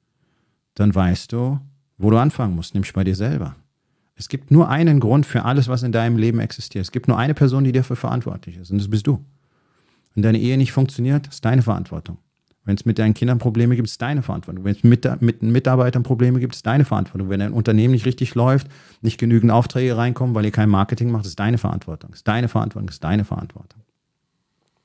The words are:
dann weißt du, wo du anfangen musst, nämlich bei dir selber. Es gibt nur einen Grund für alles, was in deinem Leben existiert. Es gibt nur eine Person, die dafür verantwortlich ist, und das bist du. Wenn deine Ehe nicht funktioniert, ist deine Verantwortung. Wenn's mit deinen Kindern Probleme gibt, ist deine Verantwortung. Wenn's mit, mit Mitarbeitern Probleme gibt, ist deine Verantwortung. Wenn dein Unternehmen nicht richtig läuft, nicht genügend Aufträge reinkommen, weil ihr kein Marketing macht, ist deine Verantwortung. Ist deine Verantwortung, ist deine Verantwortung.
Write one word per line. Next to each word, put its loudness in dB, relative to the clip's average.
dann 2
weißt 0
du, -4
wo 2
du 6
anfangen 0
musst, -8
nämlich -4
bei -2
dir 0
selber. -4
Es -16
gibt -10
nur 6
einen 4
Grund 2
für -2
alles, 0
was -2
in -2
deinem 0
Leben 2
existiert. -6
Es -10
gibt -6
nur 4
eine 0
Person, 2
die 2
dafür -2
verantwortlich -6
ist, -18
und 0
das -2
bist -2
du. 0
Wenn 0
deine 4
Ehe 0
nicht 0
funktioniert, -2
ist -12
deine 2
Verantwortung. -6
Wenn's -2
mit 0
deinen 2
Kindern 0
Probleme 0
gibt, -2
ist -12
deine -4
Verantwortung. -10
Wenn's -2
mit, 2
mit 0
Mitarbeitern 0
Probleme 0
gibt, -6
ist -16
deine 2
Verantwortung. -4
Wenn -2
dein -4
Unternehmen 2
nicht 0
richtig -4
läuft, 2
nicht -2
genügend 4
Aufträge 0
reinkommen, -2
weil 0
ihr 0
kein 2
Marketing 0
macht, -4
ist -12
deine 0
Verantwortung. -8
Ist -18
deine 0
Verantwortung, -4
ist -14
deine 0
Verantwortung. -12